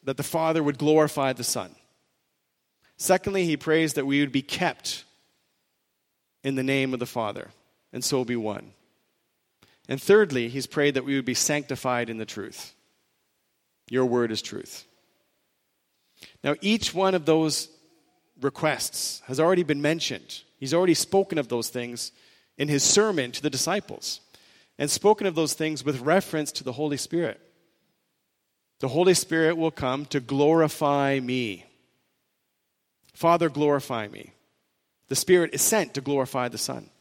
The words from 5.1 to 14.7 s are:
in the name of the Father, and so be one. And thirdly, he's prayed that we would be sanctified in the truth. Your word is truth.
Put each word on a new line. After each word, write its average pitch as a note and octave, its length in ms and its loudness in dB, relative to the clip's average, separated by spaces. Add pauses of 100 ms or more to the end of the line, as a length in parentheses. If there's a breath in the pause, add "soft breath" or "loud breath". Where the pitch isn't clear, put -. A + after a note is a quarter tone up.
in C#3 100 -2
the C3 80 -2
name C3+ 320 0
of B2 60 -4
the A#2+ 80 -4
Father, G#2 420 -6 (420)
and B2 120 -10
so C3 200 0
be A#2+ 120 -4
one. G#2+ 380 -6 (1160 soft breath)
And C3+ 100 -4
thirdly, D3+ 480 4
he's B2+ 200 -6
prayed C#3+ 260 0
that B2+ 120 -2
we C#3 100 -2
would C3 100 -2
be B2+ 80 -2
sanctified B2+ 760 -2
in A2+ 80 -8
the A2 60 -8
truth. - 500 -14 (1120)
Your B2+ 160 0
word A#2+ 260 0
is G#2+ 120 -6
truth. - 420 -14 (1600 loud breath)